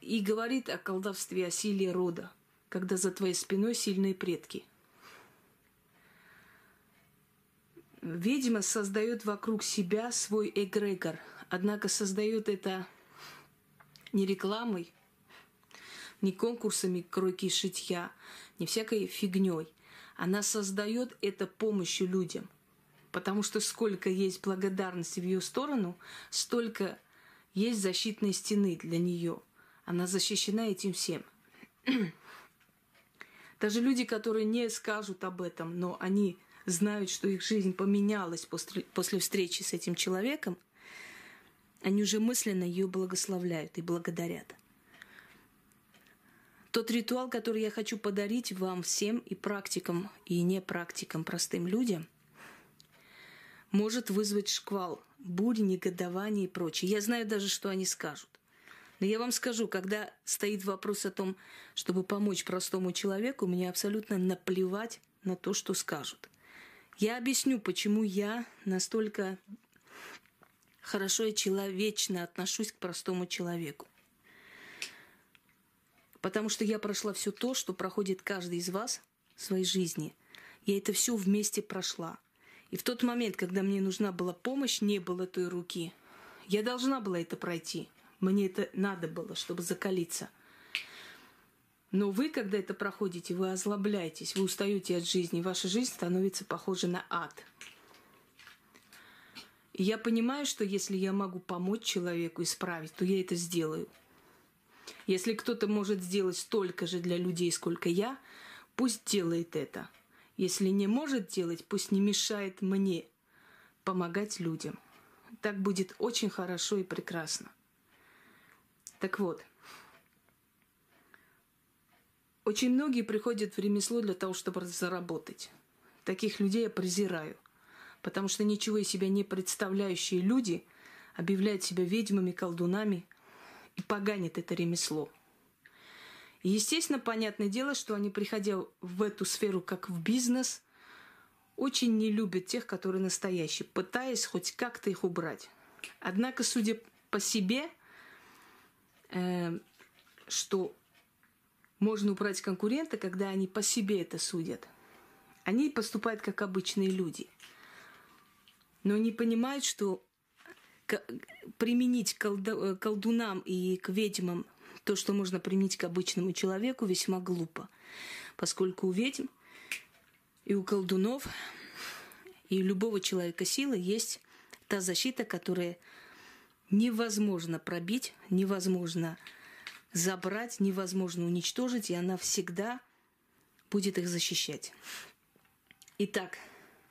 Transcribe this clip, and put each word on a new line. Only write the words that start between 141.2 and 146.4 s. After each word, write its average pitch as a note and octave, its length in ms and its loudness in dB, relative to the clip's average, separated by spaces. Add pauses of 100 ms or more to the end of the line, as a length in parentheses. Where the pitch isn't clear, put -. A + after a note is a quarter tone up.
очень A#3+ 400 4
не G#3+ 140 4
любят F#3+ 340 2
тех, A#3+ 220 -4
которые F#3+ 340 -2
настоящие, F#3 720 0
пытаясь B3 520 -2
хоть - 260 -2
как-то A#3+ 400 -2
их F3+ 120 -2
убрать. E3+ 460 -2 (500)
Однако, A#3+ 440 0